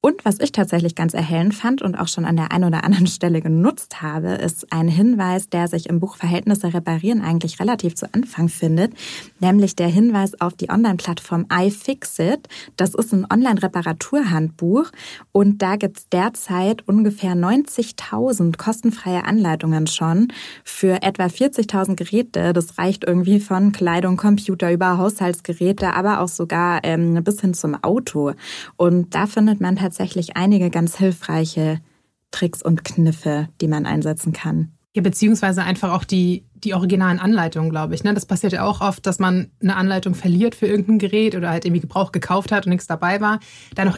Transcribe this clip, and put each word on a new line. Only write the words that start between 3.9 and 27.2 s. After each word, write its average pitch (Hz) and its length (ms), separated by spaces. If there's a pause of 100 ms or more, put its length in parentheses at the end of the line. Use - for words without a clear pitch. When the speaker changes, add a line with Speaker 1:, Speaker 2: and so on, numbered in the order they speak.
Speaker 1:
habe, 156 320
ist - 380
ein 165 140
Hinweis, 190 640
der 170 180
sich 165 220
im 170 100
Buch - 160
Verhältnisse 175 580
reparieren 175 500
eigentlich 165 360
relativ 196 380
zu - 180
Anfang 185 340
findet, 165 460 (460)
nämlich 190 340
der 175 140
Hinweis 196 520
auf - 140
die - 160
Online-Plattform 180 840
iFixit. 202 960 (300)
Das 202 180
ist 226 180
ein 196 160
Online-Reparaturhandbuch 185 1600 (400)
und 202 280
da 190 140
gibt's - 340
derzeit 190 800
ungefähr 202 480
neunzigtausend 214 1200
kostenfreie 220 680
Anleitungen 160 640
schon 170 400 (340)
für 185 400
etwa 196 260
vierzigtausend 202 680
Geräte. 175 540
Das 170 260
reicht 185 260
irgendwie 180 360
von 202 320
Kleidung, 180 440
Computer 196 560
über 180 260
Haushaltsgeräte, 185 960
aber 196 260
auch 180 80
sogar, 170 560
ähm, 165 400